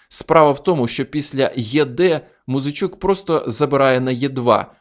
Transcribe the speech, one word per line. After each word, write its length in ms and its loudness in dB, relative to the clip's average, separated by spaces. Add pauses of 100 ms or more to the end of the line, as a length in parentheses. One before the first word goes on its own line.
Справа 420 2
в 120 -4
тому, 240 0
що 180 -4
після 500 -2
Є 300 0
Д 360 0 (260)
Музичук 520 -4
просто 480 -2
забирає 520 2
на 120 -2
Є 180 -2
два, 520 2